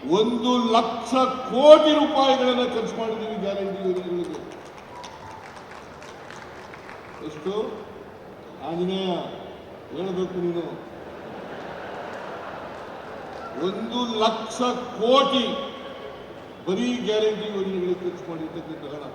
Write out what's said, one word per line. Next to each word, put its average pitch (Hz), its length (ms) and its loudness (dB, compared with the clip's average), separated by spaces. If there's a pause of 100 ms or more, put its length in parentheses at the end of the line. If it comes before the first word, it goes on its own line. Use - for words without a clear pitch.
(180)
ಒಂದು 240 340 4 (240)
ಲಕ್ಷ - 360 4 (400)
ಕೋಟಿ 302 480 12
ರೂಪಾಯಿಗಳನ್ನ 254 640 4 (100)
ಖರ್ಚು 214 260 -2
ಮಾಡಿದ್ದೀವಿ 220 360 -2
ಗ್ಯಾರಂಟಿ 196 520 -2
ಯೋಜನೆಗಳಿಗೆ. 175 540 -2 (2750)
ಎಷ್ಟು? 156 260 -6 (1120)
ಆಂಜನೇಯ, 185 440 0 (800)
ಹೇಳ್ಬೇಕು 180 400 -2
ನೀನು. 175 320 0 (3000)
ಒಂದು 226 320 -4 (200)
ಲಕ್ಷ 220 400 2 (400)
ಕೋಟಿ 262 440 6 (1200)
ಬರೀ 233 200 2 (100)
ಗ್ಯಾರಂಟಿ 214 580 2
ಯೋಜನೆಗಳಿಗೆ 185 480 0
ಖರ್ಚು 175 260 -4
ಮಾಡಿರ್ತಕ್ಕಂಥ 156 640 -8
ಹಣ. 143 200 -8